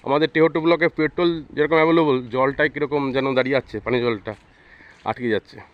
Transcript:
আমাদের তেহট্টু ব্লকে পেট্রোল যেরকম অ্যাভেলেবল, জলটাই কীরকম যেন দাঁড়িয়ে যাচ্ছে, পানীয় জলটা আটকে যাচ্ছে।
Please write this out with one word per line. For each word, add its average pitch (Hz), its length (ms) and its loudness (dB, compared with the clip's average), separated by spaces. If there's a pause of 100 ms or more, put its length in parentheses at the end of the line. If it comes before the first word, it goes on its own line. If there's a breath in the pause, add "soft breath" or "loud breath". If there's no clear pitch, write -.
আমাদের 147 260 0
তেহট্টু 160 320 2
ব্লকে 160 280 2
পেট্রোল 160 640 -2
যেরকম 147 220 0
অ্যাভেলেবল, 156 540 2
জলটাই 135 420 0
কীরকম 143 420 -4
যেন 135 220 -2
দাঁড়িয়ে 131 220 0
যাচ্ছে, 120 240 -6
পানীয় 120 220 -2
জলটা 113 320 -4 (720 loud breath)
আটকে 113 260 -4
যাচ্ছে। 104 300 -4 (140)